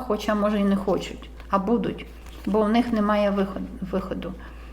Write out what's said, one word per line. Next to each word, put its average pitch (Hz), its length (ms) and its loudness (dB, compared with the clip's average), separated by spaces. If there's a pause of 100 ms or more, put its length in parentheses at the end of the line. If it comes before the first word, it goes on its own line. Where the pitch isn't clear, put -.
хоча, 208 280 0
може, 208 240 2
і 202 40 4
не 196 120 4
хочуть, - 540 -2 (200)
а 196 100 4
будуть. 214 460 0 (400)
Бо 208 160 4
в 208 80 4
них 233 240 4
немає 208 360 4
виход-, 190 640 -2
виходу. 190 420 -4 (400)